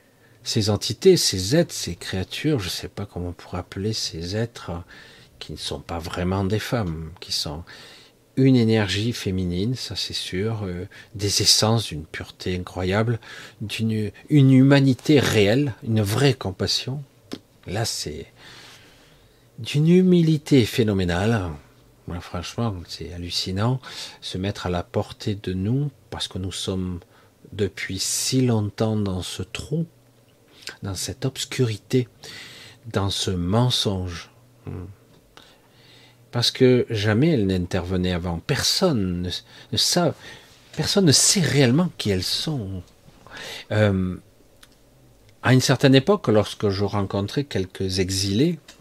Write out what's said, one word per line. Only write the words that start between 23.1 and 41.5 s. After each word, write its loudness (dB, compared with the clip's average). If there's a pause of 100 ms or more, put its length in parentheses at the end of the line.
hallucinant, -2 (400)
se -10
mettre -4
à -2
la -2
portée -6
de -8
nous, -2 (200)
parce -8
que -10
nous -6
sommes -6 (540)
depuis -4
si 0
longtemps 0
dans -2
ce -10
trou, -6 (960)
dans -8
cette -8
obscurité, -2 (800)
dans -2
ce -4
mensonge. 0 (2000)
Parce 0
que 6
jamais 2
elle 2
n'intervenait 0
avant. -4
Personne 0
ne, -4 (420)
ne -4
sa-, 2 (600)
personne 2
ne 6
sait 4
réellement 4